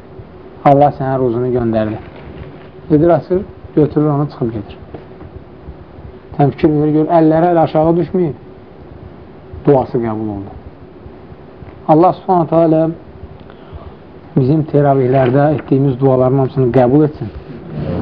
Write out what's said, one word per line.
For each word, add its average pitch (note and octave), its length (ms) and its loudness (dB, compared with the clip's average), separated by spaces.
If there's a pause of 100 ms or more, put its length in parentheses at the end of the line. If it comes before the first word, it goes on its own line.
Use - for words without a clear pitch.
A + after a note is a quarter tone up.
(640)
Allah C#3+ 340 6
sənə C3 200 -4
ruzunu B2 380 -2
göndərdi." A2 420 -2 (920)
Gedir, D#3 180 4
açır, E3+ 340 0 (340)
götürür D3+ 300 2
onu, D3 240 -2
çıxıb A#2 220 -6
gedir. G#2+ 240 -12 (1600)
Sən C#3 140 2
fikir - 180 0
verir, D3+ 240 0
gör, D#3 140 2
əlləri D#3+ 440 4
hələ E3+ 160 2
aşağı D#3+ 340 2
düşməyib. E3 360 -2 (1300)
Duası C3+ 320 2
qəbul A2 380 -4
oldu. G2 140 -12 (1400)
Allah E3 240 4
Subhanahu F3 360 -2
taala D#3+ 420 2 (1500)
bizim C#3 260 2
teravihlərdə C#3 920 2
etdiyimiz C#3 460 0
duaların C3 380 2
hamısını B2+ 340 0
qəbul B2+ 320 4
etsin. C#3+ 240 -6 (720)